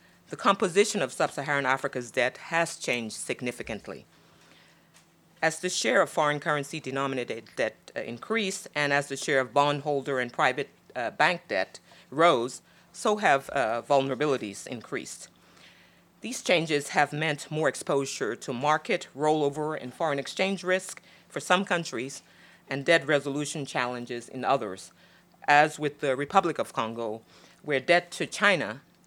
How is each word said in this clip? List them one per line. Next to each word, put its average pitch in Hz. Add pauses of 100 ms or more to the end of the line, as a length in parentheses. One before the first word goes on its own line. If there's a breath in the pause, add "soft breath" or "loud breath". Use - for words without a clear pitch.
(300 soft breath)
the -
composition 196
of 127
sub-Saharan 143
Africa's 131
debt -
has 165
changed 117
significantly. 110 (1400 soft breath)
As 160
the 180
share 226
of 147
foreign 147
currency 151
denominated 131 (140)
debt, -
uh, -
increased, 190
and 147
as 143
the 139
share 139
of 123
bondholder 143
and 120
private, 139 (260)
uh, 117
bank 175
debt 95 (280 loud breath)
rose, 131 (320 soft breath)
so 214
have, 156
uh, 117
vulnerabilities 135
increased. - (920 soft breath)
These 233
changes 156
have 147
meant 151
more 156
exposure 135
to -
market, 151
rollover, 151
and 123
foreign 151
exchange 190
risk 185 (260 loud breath)
for -
some 190
countries, 139 (460 loud breath)
and 139
debt 160
resolution 143
challenges 123
in 127
others, 107 (520 soft breath)
as 151
with 147
the 135
Republic 160
of 117
Congo, 113 (420 loud breath)
where 139
debt 175
to -
China 143 (280)